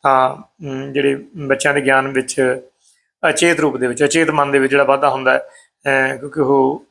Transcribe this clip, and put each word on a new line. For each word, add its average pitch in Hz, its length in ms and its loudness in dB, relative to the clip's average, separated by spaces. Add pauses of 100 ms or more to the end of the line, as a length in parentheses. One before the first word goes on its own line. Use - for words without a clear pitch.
ਤਾਂ, 135 340 2 (300)
ਅਮ, 135 260 -10
ਜਿਹੜੇ 139 320 -2 (120)
ਬੱਚਿਆਂ 143 380 -2
ਦੇ 143 60 0
ਗਿਆਨ 135 280 2
ਵਿੱਚ 131 520 -2 (680)
ਅਚੇਤ 165 320 2
ਰੂਪ 139 160 0
ਦੇ 123 100 -2
ਵਿੱਚ, 120 180 0
ਅਚੇਤ 156 260 2
ਮਨ 143 200 0
ਦੇ 139 80 2
ਵਿੱਚ 135 120 2
ਜਿਹੜਾ 143 140 4
ਵਾਧਾ 135 260 2
ਹੁੰਦਾ 131 220 0
ਹੈ, 131 160 -2 (380)
ਅਹ, 135 300 0
ਕਿਉਂਕਿ 143 240 -8
ਉਹ 139 500 0